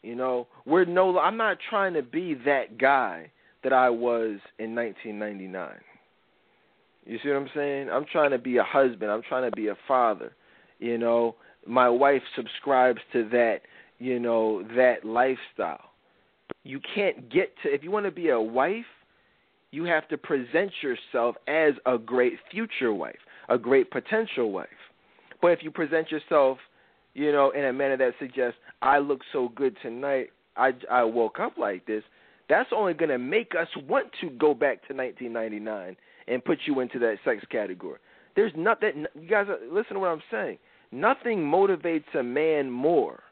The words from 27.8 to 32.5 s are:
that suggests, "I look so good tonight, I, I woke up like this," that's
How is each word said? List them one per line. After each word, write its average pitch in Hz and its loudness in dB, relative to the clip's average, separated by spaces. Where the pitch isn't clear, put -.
that 127 2
suggests, 123 -4
"I 139 4
look 143 -2
so 127 -2
good 131 -2
tonight, 131 -4
I, 131 4
I 123 4
woke 113 0
up 220 -6
like 101 -4
this," 107 -6
that's 202 2